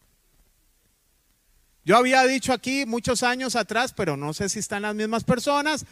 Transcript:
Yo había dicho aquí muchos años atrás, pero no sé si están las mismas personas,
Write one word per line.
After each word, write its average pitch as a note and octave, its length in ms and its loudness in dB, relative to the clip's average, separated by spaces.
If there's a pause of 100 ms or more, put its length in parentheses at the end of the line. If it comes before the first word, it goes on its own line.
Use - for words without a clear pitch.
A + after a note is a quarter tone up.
(1800)
Yo F#3 140 6
había B3+ 280 6
dicho C4 280 2
aquí C4+ 320 -2
muchos A#3 380 -4
años B3 320 -2
atrás, A#3 360 -2
pero E3 240 -4
no C#3+ 180 -6
sé G3 160 -4
si G#3+ 100 -6
están G3+ 240 -6
las G#3+ 100 -4
mismas G#3+ 300 -2
personas, C#4+ 680 0